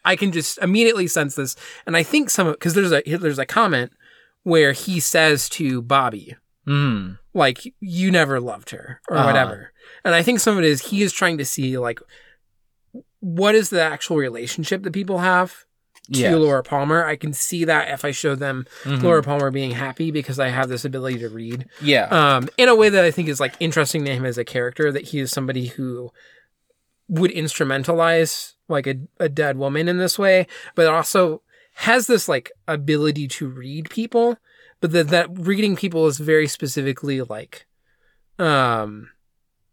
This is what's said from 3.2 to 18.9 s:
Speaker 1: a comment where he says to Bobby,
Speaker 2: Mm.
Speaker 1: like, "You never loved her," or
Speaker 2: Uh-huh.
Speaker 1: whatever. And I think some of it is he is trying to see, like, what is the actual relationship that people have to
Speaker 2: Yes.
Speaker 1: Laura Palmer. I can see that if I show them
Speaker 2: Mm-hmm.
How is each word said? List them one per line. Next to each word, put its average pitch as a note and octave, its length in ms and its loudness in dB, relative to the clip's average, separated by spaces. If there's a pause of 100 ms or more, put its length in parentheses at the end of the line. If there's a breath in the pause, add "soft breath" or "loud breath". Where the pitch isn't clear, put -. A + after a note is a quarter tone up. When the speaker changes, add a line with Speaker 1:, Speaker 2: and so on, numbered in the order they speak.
Speaker 1:
a C3 60 -2
comment D#3 480 0 (500 soft breath)
where D#3+ 280 6
he F3 280 -4
says D#3 500 2
to C3 320 -4
Bobby, A#2 540 0 (320)
Speaker 2:
Mm. A#2 520 -2 (140)
Speaker 1:
like, D3+ 460 0
"You F#3 300 -2
never D3 300 2
loved A2+ 320 -10
her," - 280 -16 (100)
or E3 80 0
Speaker 2:
Uh-huh. C3 100 4
Speaker 1:
whatever. C3+ 460 0 (300 loud breath)
And E3+ 120 4
I E3+ 80 4
think A#3 160 2
some G#3 180 2
of F3 60 2
it D#3+ 40 6
is D3 200 2
he G3+ 160 0
is F#3+ 100 0
trying E3+ 240 0
to C#3 80 -4
see, C3 320 -4
like, A#2+ 220 -4 (1200 soft breath)
what F#3+ 340 0
is G#3+ 160 4
the F3 120 0
actual D#3+ 340 -2
relationship D3+ 680 -4
that F#3 100 -6
people F#3+ 260 -2
have F3+ 460 0 (480)
to C3 60 2
Speaker 2:
Yes. B2+ 160 4
Speaker 1:
Laura C#3+ 280 4
Palmer. D3 420 0
I D3+ 120 -2
can D3+ 160 -6
see E3 320 -4
that D#3 240 2
if C#3 160 -8
I C#3+ 60 -2
show C#3 220 -2
them C3 320 -4 (180 loud breath)
Speaker 2:
Mm-hmm. C#3 220 -2